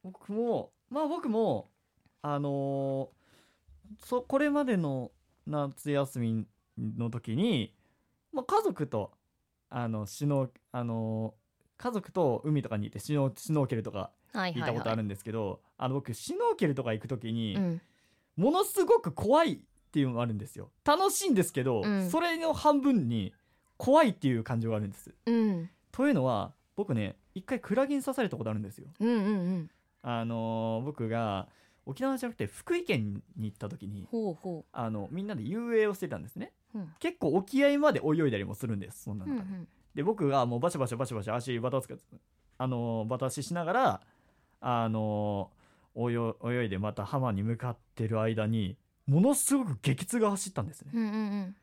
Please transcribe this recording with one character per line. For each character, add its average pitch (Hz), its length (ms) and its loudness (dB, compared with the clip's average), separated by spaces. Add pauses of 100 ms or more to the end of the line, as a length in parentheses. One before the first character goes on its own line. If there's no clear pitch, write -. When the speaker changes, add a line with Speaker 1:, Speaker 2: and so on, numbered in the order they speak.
Speaker 1:
僕 185 300 -12
も、 220 400 0 (160)
ま 285 140 -2
あ、 302 40 0
僕 330 220 -4
も、 208 420 0 (500)
あ 147 160 -2
の 139 720 -2 (920)
ー、 - 20 -20
そ-、 247 220 -2
こ 269 120 2
れ 294 120 4
ま 294 140 2
で 240 120 2
の 139 360 -2 (340)
夏 147 460 -2
休 139 260 0
み 113 280 0 (300)
の 117 340 -4
時 117 260 -4
に、 180 360 2 (600)
ま 269 100 -2
あ、 - 20 -10
家 403 180 4
族 170 260 -2
と、 104 240 -4 (560)
あ 120 180 -4
の、 107 200 -2
シ - 180 -6
ュ - 20 2
ノ 139 220 2
ー-、 - 20 -12 (220)
あ 123 100 -4
の 110 520 -2 (440)
ー、 - 40 -18
家 247 100 -2
族 196 180 -4
と 143 340 2
海 151 160 2
と 117 80 -8
か 110 80 -2
に 104 120 -4
行 - 20 -8
っ - 20 -20
て 101 60 -8
シ 147 140 -4
ュ 147 60 2
ノ 135 120 2
ー-、 - 100 -16
シ - 100 -8
ュ - 20 2
ノ 151 100 4
ー 127 60 2
ケ 123 80 0
ル 110 80 -2
と 104 80 -6
か 98 60 -6
Speaker 2:
は 92 120 -6 (240)
い 233 60 -4
は 185 80 0
い - 20 -2
は - 0 -
い。 160 40 -6
Speaker 1:
行 123 100 -2
っ - 20 0
た 123 60 0
こ 117 80 -2
と 113 100 -2
あ 113 60 2
る 110 80 -2
ん - 20 -2
で 98 80 -4
す - 80 -14
け 110 80 -8
ど、 104 300 -4 (180)
あ 127 80 -4
の、 131 80 -2
僕、 139 180 -4
シ - 220 -8
ュ - 20 -4
ノ 466 160 0
ー - 40 0
ケ 190 100 2
ル 143 80 2
と 127 80 -2
か 117 100 0
行 107 100 -2
く - 40 -12
時 117 260 -4
に、 113 220 -2
Speaker 2:
う 202 60 0
ん。 175 200 0 (540)
Speaker 1:
も 202 160 4
の 370 140 4
す 381 200 0
ご 453 160 8
く - 120 -4
怖 285 320 4
い 220 80 0
っ - 60 -6 (340)
て 151 80 2
い - 20 4
う 131 60 2
の 123 60 -4
が 117 80 0
あ 120 40 0
る 110 80 -2
ん 104 40 -4
で 101 80 -6
す - 100 -16
よ。 - 160 -14 (120)
楽 359 280 4
し - 100 -2
い 381 80 2
ん 247 40 6
で 185 100 6
す - 80 -4
け 131 100 0
ど、 120 220 2
Speaker 2:
う 208 40 0
ん。 190 220 0
Speaker 1:
そ 311 80 2
れ 330 180 2
の 330 160 0
半 294 280 4
分 247 260 4
に 110 260 -2 (440)
怖 302 260 6
い 254 60 6
っ 190 60 2
て - 120 -2
い 127 100 6
う 113 60 0
感 113 180 -2
情 113 100 0
が 107 60 2
あ 104 40 0
る 101 80 -2
ん - 20 -6
で - 60 -16
す。 - 180 -20 (120)
Speaker 2:
う 233 40 0
ん。 208 400 2 (220)
Speaker 1:
と 277 160 2
い - 20 6
う 254 40 4
の 127 100 4
は、 110 280 0 (220)
僕 196 200 -2
ね、 104 200 -2 (200)
一 190 80 -8
回 247 180 -4
ク - 140 -4
ラ 269 120 4
ゲ 285 80 0
に 269 80 0
刺 262 120 -4
さ 254 80 0
れ 196 60 0
た 123 80 -6
こ 113 60 -6
と 110 80 -2
あ - 20 -2
る 107 60 -2
ん 104 40 -4
で 98 80 -8
す - 80 -18
よ。 - 100 -18 (100)
Speaker 2:
う 208 60 0
ん 226 40 4
う 247 40 4
ん 233 40 4
う 202 140 2 (280)
ん。 156 120 -8 (320)
Speaker 1:
あ 117 220 -2
の 113 560 -2
ー、 127 40 -6
僕 139 240 -4
が 110 400 -2 (380)
沖 135 160 -6
縄 269 140 0
じ 247 100 -6
ゃ - 20 -4
な 226 60 -8
く - 40 -20
て 104 80 -2
福 - 300 -4
井 349 80 -2
県 107 380 0 (140)
に 107 140 -4
行 - 40 -18
っ - 20 -20
た 104 120 -8
時 104 180 -10
に、 101 240 -10
Speaker 2:
ほ 214 220 -2
う - 20 -6
ほ 170 260 -10
う。 - 120 -20
Speaker 1:
あ 113 180 -4
の、 101 220 -6
み 185 100 -6
ん 202 40 -6
な 208 100 -6
で 113 60 -6
遊 226 360 0
泳 214 100 6
を 196 60 -2
し - 40 -10
て 180 100 -6
た - 80 -6
ん 76 60 -8
で 104 60 -14
す - 80 -16
ね。 - 160 -10 (220)
Speaker 2:
う 220 40 -6
ん。 160 200 -10
Speaker 1:
結 349 200 -4
構 156 160 2
沖 262 300 4
合 285 140 6
ま 294 140 6
で 131 80 2
泳 156 280 4
い - 20 6
だ 104 80 0
り 101 60 -2
も 98 100 -6
す 127 120 -6
る 113 100 -2
ん 98 40 -4
で 101 100 -12
す、 - 140 -18
そ 104 80 -8
ん 104 60 -6
な 92 80 -8
中 254 160 -4
で。 185 60 -10
Speaker 2:
う 196 40 -8
ん - 20 -8
う 180 40 -10
ん。 165 100 -14 (260)
Speaker 1:
で、 143 80 -4
僕 196 260 0
が 135 180 4
も 120 100 0
う 120 40 0
バ 170 100 2
シ 165 80 -6
ャ - 20 -2
バ 127 60 2
シ 120 80 -4
ャ - 20 -4
バ 127 100 -2
シ 127 60 -8
ャ 113 40 -4
バ 101 60 -2
シ 101 80 -4
ャ 110 40 0
足 120 260 -2
バ 123 100 0
タ 131 120 2
つ - 40 -12
か-、 98 80 -12 (640)
あ 131 80 -2
の 117 380 -2
ー、 113 40 -4
バ 120 100 -2
タ 131 80 0
足 131 160 -4
し 170 120 -6
な 175 100 -2
が 170 80 0
ら、 214 280 4 (600)
あ 117 280 0
の 104 640 0 (420)
ー、 117 60 -8
お 120 100 0
よ-、 117 340 -2
泳 120 200 0
い 107 60 -2
で 92 80 -2
ま 104 140 -2
た 101 120 -6
浜 131 280 0
に 98 100 0
向 113 140 0
か 123 140 -4
っ 113 60 -8 (180)
て 110 140 -2
る 110 120 0
間 110 260 0
に、 107 320 0 (280)
も 143 140 6
の 269 140 6
す - 220 2
ご 262 80 2
く 143 180 -4
激 135 240 0
痛 240 120 -2
が 214 120 4
走 196 200 -4
っ - 20 -20
た 117 100 -4
ん - 40 -4
で 151 80 -12
す - 80 -18
ね。 139 120 -16
Speaker 2:
う 233 60 0
ん - 20 0
う - 20 0
ん 208 80 -4
う 214 60 -4
ん。 202 440 -4